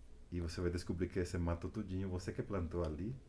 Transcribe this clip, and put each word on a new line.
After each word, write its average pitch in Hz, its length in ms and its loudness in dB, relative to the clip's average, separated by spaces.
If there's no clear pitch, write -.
E 87 100 0
você 85 200 -2
vai 87 100 4
descobrir 85 380 2
que - 100 -2
esse 90 200 2
mato 85 300 2
tudinho, 98 400 0
você 90 240 -2
que 131 100 -2
plantou 87 420 0
ali, 82 300 0